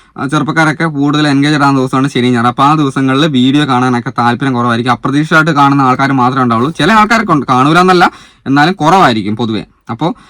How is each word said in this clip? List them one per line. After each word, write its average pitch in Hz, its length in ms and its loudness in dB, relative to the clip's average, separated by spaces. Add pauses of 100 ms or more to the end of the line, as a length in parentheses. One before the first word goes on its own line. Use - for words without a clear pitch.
(180)
ആ, 135 100 -8
ചെറുപ്പക്കാരൊക്കെ 156 580 -2
കൂടുതൽ 147 420 -2
എൻഗേജ്ഡ് 143 360 0
ആകുന്ന 139 160 2
ദിവസമാണ് 131 280 -2
ശനി 123 200 -2
ഞായർ. 123 200 0
അപ്പോൾ 123 160 0
ആ 143 120 4
ദിവസങ്ങളിൽ 135 520 0
വീഡിയോ 139 380 2
കാണാനൊക്കെ 127 520 -2
താല്പര്യം 120 360 -2
കുറവായിരിക്കും. 120 380 -2
അപ്രതീക്ഷിതമായിട്ട് 156 600 0
കാണുന്ന 139 300 2
ആൾക്കാർ 131 300 0
മാത്രമേ 131 320 0
ഉണ്ടാവുള്ളൂ. 120 280 0
ചില 165 200 -2
ആൾക്കാരൊക്കെ 214 420 2
ഉണ്ട്, 139 160 -2
കാണൂല 139 300 2
എന്നല്ല, 180 320 2 (360)
എന്നാലും 147 280 0
കുറവായിരിക്കും 147 600 2
പൊതുവേ. 110 280 -6 (260)
അപ്പോൾ 147 240 -6 (160)